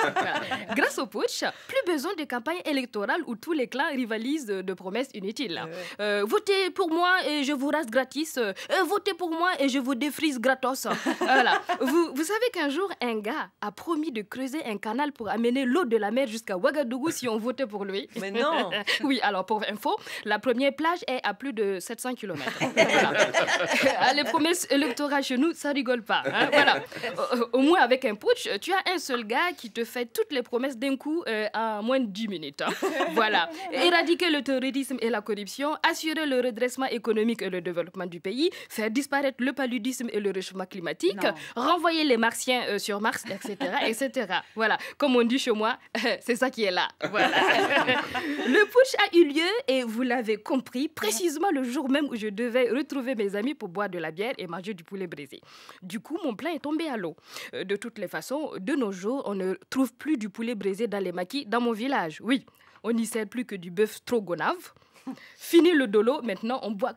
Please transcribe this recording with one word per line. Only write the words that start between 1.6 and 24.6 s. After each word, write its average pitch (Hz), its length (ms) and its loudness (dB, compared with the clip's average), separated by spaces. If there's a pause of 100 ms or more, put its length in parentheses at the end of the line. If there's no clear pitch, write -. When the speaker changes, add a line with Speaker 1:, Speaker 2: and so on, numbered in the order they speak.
Speaker 1:
plus 466 260 0
besoin 320 220 -2
de 302 80 -6
campagne 294 420 -4
électorale 269 640 -2
où 240 80 -6
tous 294 200 -8
les 254 120 0
clans 277 240 -2
rivalisent 254 560 -4
de, 190 160 -4
de 190 100 -6
promesses 190 420 -6
inutiles. 190 500 -6
Speaker 2:
Ouais. 160 80 -12 (260)
Speaker 1:
Euh, 208 260 2
votez 381 460 2
pour 339 200 0
moi 349 200 4 (160)
et 294 160 0
je 269 100 0
vous 277 180 0
rase 294 160 2
gratis. 262 520 -2
Euh, 208 140 0 (340)
votez 392 280 0
pour 339 160 -4
moi 330 280 2
et 277 100 4
je 262 120 0
vous 254 160 0
défrise 277 420 0
gratos. 262 480 0 (180)
<laughs> 269 140 0
Voilà. 262 420 6 (200)
Vous, 302 340 4
vous 277 100 -2
savez 440 280 0
qu'un 311 160 0
jour, 349 200 0 (120)
un 233 180 -2
gars 208 320 -4 (100)
a 208 120 -6
promis 311 400 -2
de 220 100 -4
creuser 262 420 -6
un 208 140 -4
canal 262 320 -2
pour 220 180 -8
amener 240 360 2
l'eau 269 220 2
de 226 100 2
la 208 160 2
mer 262 160 2
jusqu'à 214 280 -6
Ouagadougou 269 540 0
si 254 180 -4
on 220 100 0
votait 247 280 -2
pour 202 180 -6
lui. 196 240 -6 (120)
Speaker 2:
Mais 196 100 -4
non. 240 400 0 (160)
Speaker 1:
<laughs> - 160 0
Oui, 269 220 2
alors 190 200 2
pour 208 240 -2
info, 285 280 0 (280)
la 214 140 0
première 262 380 2
plage 339 320 0
est 254 160 -2
à - 80 -2
plus 262 220 -6
de 196 260 0
sept 220 180 -10
cents 254 160 -4
kilomètres. 175 460 -6
<laughs> - 140 -2
Voilà. - 580 4 (680)
Ah, 247 120 6
les 294 120 2
promesses 330 460 0